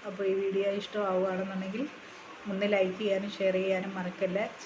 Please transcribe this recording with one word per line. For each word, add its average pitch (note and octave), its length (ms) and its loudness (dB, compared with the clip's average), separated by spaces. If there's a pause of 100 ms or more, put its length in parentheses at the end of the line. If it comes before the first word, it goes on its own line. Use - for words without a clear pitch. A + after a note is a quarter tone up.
അപ്പോൾ G3 180 -4
ഈ F#3+ 100 4
വീഡിയോ G3 360 2
ഇഷ്ടമാവുകയാണെന്നുണ്ടെങ്കിൽ F#3+ 1160 0 (640)
ഒന്ന് G3+ 220 2
ലൈക്ക് F#3 260 4
ചെയ്യാനും G3+ 320 0
ഷെയർ F#3+ 220 2
ചെയ്യാനും F#3+ 420 0
മറക്കല്ലേ. F#3 560 -2 (160)